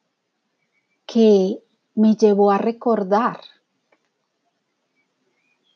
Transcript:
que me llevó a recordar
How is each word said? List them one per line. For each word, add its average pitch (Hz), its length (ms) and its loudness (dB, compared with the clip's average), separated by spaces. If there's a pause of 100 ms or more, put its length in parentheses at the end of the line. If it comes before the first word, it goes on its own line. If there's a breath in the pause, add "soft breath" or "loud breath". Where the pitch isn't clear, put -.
(1040)
que 208 560 0 (340)
me 214 200 2
llevó 202 360 2
a 196 60 0
recordar 214 840 -4 (2250)